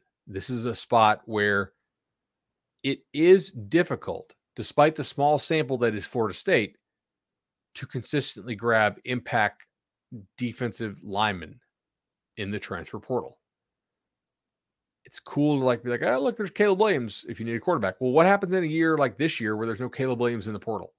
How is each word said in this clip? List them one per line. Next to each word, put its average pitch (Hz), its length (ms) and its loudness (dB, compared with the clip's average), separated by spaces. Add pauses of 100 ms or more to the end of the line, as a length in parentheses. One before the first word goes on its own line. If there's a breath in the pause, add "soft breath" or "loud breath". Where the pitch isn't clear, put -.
(280)
This 98 220 -8
is 117 160 -4
a 117 80 -4
spot 110 500 4
where 104 480 0 (1120)
it 135 160 -4 (120)
is 175 380 6
difficult, 107 840 -4 (220)
despite 147 380 2
the 147 100 -6
small 143 340 0
sample 139 400 -2
that 113 160 0
is 98 120 -8
Florida 110 260 -2
State, 123 440 0 (960)
to - 120 -12
consistently 120 680 -6
grab 107 500 2
impact 120 600 -2 (720)
defensive 113 640 -6
linemen 98 580 -2 (760)
in 101 140 -6
the 104 80 -6
transfer 92 400 -10
portal. - 400 -6 (1700)
It's - 140 -20
cool 147 400 0
to, 131 60 0
like, 123 180 2
be 123 80 -6
like, 120 120 -2
"Oh, 247 200 0
look, 262 140 -2
there's 196 140 -6
Caleb 202 300 4
Williams 147 480 0
if - 120 -10
you 110 40 -6
need 117 120 -4
a 113 40 -4
quarterback." 113 400 0
Well, 127 120 0
what 156 120 8
happens 196 280 2
in 185 100 0
a 165 40 -2
year 160 300 2
like 139 220 0
this 156 220 -2
year 107 160 -2
where 110 100 -4
there's 113 140 -6
no 123 80 -6
Caleb 127 320 -2
Williams 120 260 -2
in 110 60 -6
the 101 80 -8
portal, 101 380 -8